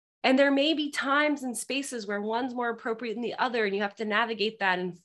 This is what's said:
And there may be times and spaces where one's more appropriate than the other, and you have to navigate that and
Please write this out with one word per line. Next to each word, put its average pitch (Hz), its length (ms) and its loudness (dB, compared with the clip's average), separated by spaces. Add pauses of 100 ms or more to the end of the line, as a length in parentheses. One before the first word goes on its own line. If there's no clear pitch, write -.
(220)
And 262 160 6
there 277 140 6
may 277 220 4
be 294 160 -2
times 285 540 2
and 247 120 -4
spaces 254 520 -6
where 202 120 -2
one's 233 360 -2
more 240 140 -2
appropriate 233 440 -4
than 233 80 -6
the 226 140 -4
other, 240 280 0
and 202 100 0
you 202 100 0
have 202 140 -4
to 226 80 -4
navigate 220 540 0
that 185 200 2
and 180 260 -6